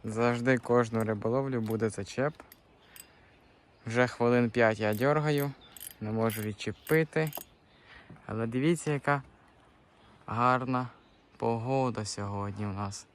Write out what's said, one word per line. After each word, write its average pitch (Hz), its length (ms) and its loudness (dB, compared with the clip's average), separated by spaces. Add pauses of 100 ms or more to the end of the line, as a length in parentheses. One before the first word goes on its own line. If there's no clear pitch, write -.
Завжди 120 540 0
кожну 117 460 2
риболовлю 117 560 -2
буде 110 300 0
зачеп. 127 440 -4 (1500)
Вже 120 200 4
хвилин 120 440 4
п'ять 110 300 4
я 107 140 2
дьоргаю, 143 560 2 (500)
не 107 100 -6
можу 110 320 0
відчепити. 156 880 -2 (960)
Але 113 200 -4
дивіться, 147 460 0
яка 143 300 0 (1040)
гарна 127 640 0 (480)
погода 117 680 -2
сьогодні 101 600 -6
у 101 60 -4
нас. 98 420 -8